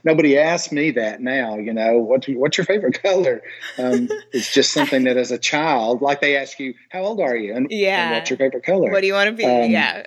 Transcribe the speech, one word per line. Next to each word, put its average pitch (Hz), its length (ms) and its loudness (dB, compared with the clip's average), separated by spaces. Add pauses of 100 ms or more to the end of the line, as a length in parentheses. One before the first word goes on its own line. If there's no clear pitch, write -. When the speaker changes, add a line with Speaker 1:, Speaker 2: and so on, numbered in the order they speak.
Speaker 1:
nobody 156 340 4
asks 165 360 2
me 147 200 0
that 110 280 -4
now, 123 360 -4
you 107 160 -6
know, 113 280 2
"What's, 123 260 0
what's 135 320 0
your 185 60 0
favorite 185 360 0
color?" 180 420 0 (360)
Um, 123 300 0 (120)
Speaker 2:
<laughs> - 120 -20
Speaker 1:
it's 120 200 -4
just 135 200 2
something 139 320 0
that 127 120 2
as 123 140 -2
a 123 80 -4
child, 127 640 0
like, 143 180 0
they 143 160 2
ask 135 220 -6
you, 131 160 -8 (140)
"How 185 160 -8
old 208 160 -4
are 131 160 0
you?" 107 180 -4
And, 127 160 -2
Speaker 2:
Yeah. 196 360 0
Speaker 1:
"And 160 100 -2
what's 165 140 -4
your 131 80 -4
favorite 131 260 -2
color?" 175 260 2
Speaker 2:
"What 196 120 2
do 190 40 2
you 196 60 2
wanna 202 180 2
be?" 226 140 -6
Speaker 1:
Um, 120 260 4
Speaker 2:
Yeah. 117 360 0